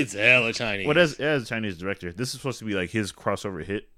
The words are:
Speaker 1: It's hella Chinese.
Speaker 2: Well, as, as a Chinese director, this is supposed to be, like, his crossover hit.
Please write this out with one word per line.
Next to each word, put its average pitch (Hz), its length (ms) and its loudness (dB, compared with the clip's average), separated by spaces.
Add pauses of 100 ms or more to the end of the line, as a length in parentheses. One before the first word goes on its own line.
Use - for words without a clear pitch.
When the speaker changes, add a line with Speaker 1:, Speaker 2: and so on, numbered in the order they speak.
Speaker 1:
It's 104 120 -2
hella 113 400 4
Chinese. 101 340 -2
Speaker 2:
Well, 151 100 6
as, 170 160 6
as 143 300 0
a - 20 -8
Chinese 107 320 -4
director, 92 340 -4
this 113 220 -4
is 131 60 -12
supposed 131 200 -6
to 113 60 -12
be, 107 80 -2
like, 92 160 0
his 107 220 -2
crossover 95 540 -4
hit. 98 320 -6